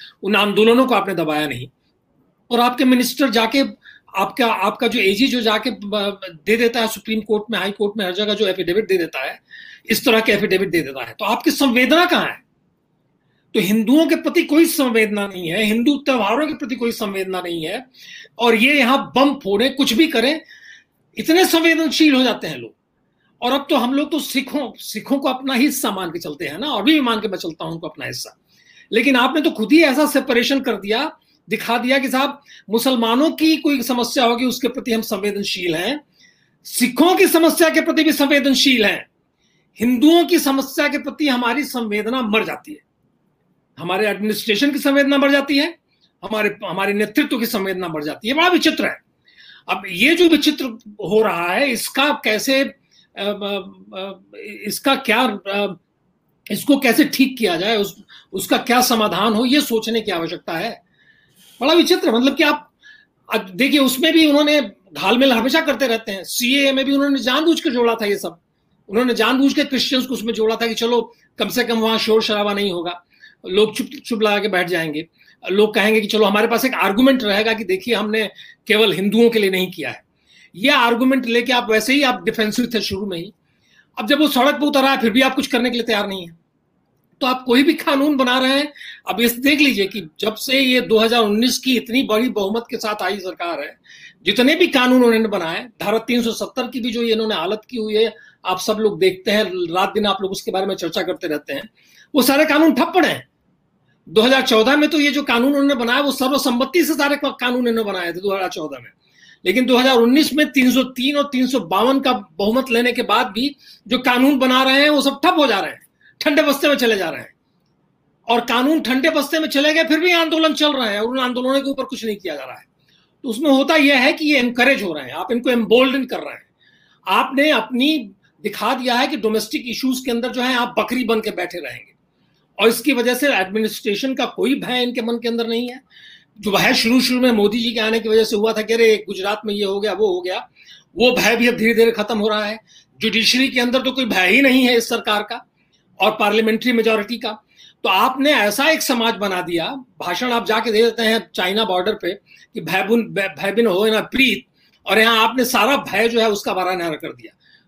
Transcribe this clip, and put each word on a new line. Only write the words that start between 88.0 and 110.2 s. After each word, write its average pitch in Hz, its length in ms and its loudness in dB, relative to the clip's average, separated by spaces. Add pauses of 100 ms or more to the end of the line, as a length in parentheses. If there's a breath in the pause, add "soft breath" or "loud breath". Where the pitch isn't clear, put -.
बना 254 220 0
रहे 262 120 0
हैं। 285 220 -2 (360 loud breath)
अब 190 120 -2
इस 233 160 2
देख 277 220 2
लीजिए 208 280 2
कि 185 220 -10 (100)
जब 214 160 -2
से 269 240 -2
ये 254 220 2
दो 214 180 2
हज़ार 226 220 2
उन्नीस 220 360 2
की 254 200 0
इतनी 226 260 -2
बड़ी 214 260 0
बहुमत 208 400 -4
के 233 80 -8
साथ 214 260 -6
आई 196 160 -4
सरकार 170 420 -8
है, - 160 -14 (460 loud breath)
जितने 254 320 2
भी 359 120 2
कानून 254 360 4
उन्होंने 226 240 4
बनाए, 196 420 -6 (120)
धारा 208 160 0
तीन 240 240 -2
सौ 233 100 -2
सत्तर 233 360 -8
की 262 120 -10
भी 233 120 -6
जो 233 100 -4
ये 233 120 0
इन्होंने 214 220 -2
हालत 185 340 -4
की 247 80 -10
हुई 214 180 -4
है, 220 200 2 (300 soft breath)
आप 185 140 -2
सब 220 140 -2
लोग 202 260 0
देखते 185 320 0
हैं, 180 420 -2
रात 185 200 0
दिन 208 120 0
आप 196 160 0
लोग 190 100 -4
उसके 202 200 -8
बारे 190 140 -2
में 190 100 -2
चर्चा 180 260 -6
करते 170 260 -6
रहते 147 260 -6
हैं, 139 160 -10 (460 soft breath)
वो 269 60 4
सारे 277 240 4
कानून 302 280 4
ठप 339 220 0
पड़े 311 120 4
हैं। 143 200 -6 (800)
दो 185 120 4
हज़ार 262 200 4
चौदह 247 360 4
में 302 120 4
तो 302 100 0
ये 285 120 2
जो 277 120 -2
कानून 240 260 2
उन्होंने 285 260 2
बनाया 240 240 0
वो 285 120 0
सर्वसम्मति 262 720 0
से 311 80 -2
सारे 285 220 0
का-, 277 240 -4
कानून 247 280 -2
इन्होंने 226 240 -2
बनाए 175 220 -6
थे 170 40 -10
दो 196 180 -4
हज़ार 185 140 -4
चौदह 151 300 -10
में, 120 100 -20 (560 soft breath)
लेकिन 220 200 2
दो 247 120 2
हज़ार 254 180 4
उन्नीस 247 380 4